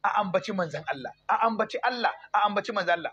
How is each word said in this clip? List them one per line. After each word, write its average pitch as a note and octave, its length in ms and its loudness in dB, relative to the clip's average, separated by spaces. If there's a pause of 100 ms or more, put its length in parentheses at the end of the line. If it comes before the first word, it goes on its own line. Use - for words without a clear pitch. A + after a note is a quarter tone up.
a G3+ 60 2 (120)
ambaci F#3+ 320 0
manzon D#3+ 340 -2
Allah, C3+ 240 -6 (160)
a A3 200 4
ambaci G#3+ 360 -2
Allah, A#3+ 280 2 (220)
a G#3 140 4
ambaci G3+ 240 0
manzon F3 220 2
Allah. E3+ 200 -2